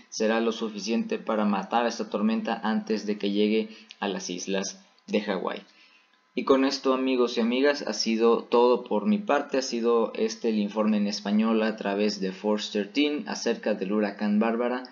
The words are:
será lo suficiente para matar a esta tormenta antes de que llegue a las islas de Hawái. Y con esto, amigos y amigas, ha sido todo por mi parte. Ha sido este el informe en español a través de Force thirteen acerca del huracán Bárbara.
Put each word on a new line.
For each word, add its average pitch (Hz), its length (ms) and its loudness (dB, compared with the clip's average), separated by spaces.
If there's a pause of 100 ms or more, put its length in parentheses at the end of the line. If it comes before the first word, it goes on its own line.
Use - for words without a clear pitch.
será 117 320 0
lo 117 100 2
suficiente 110 720 -2
para 107 240 0
matar 104 420 0
a - 20 0
esta 110 220 -4
tormenta 113 540 0
antes 107 420 -2
de 104 100 -2
que 101 140 -2
llegue 107 380 2 (320)
a - 80 -2
las 190 200 -6
islas - 560 -6 (220)
de 104 140 0
Hawái. - 420 -4 (720)
Y 120 100 -4
con 135 200 4
esto, 135 300 0
amigos 127 420 0
y 120 40 2
amigas, 131 420 2
ha 110 100 -4
sido 113 520 2
todo 123 400 4
por 104 220 -2
mi 104 120 4
parte. 139 400 0
Ha 127 40 0
sido 117 520 0
este 110 360 -2
el 107 100 0
informe 107 360 2
en 104 120 0
español 107 560 2
a 110 100 0
través 101 460 0
de 95 100 -2
Force 104 400 -2
thirteen 135 560 -2
acerca - 480 -2
del 95 160 -4
huracán 104 480 0
Bárbara. 120 540 0